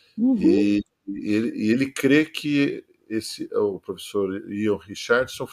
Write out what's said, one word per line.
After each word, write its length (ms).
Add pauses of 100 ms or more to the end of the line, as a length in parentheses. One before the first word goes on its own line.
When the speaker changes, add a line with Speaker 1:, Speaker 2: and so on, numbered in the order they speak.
(180)
Speaker 1:
Uhum. 200
Speaker 2:
E, 440 (260)
e 260
ele, 240
e 140
ele 200
crê 320
que 640 (240)
esse, 440
o 280
professor 680
Ian 280
Richardson 760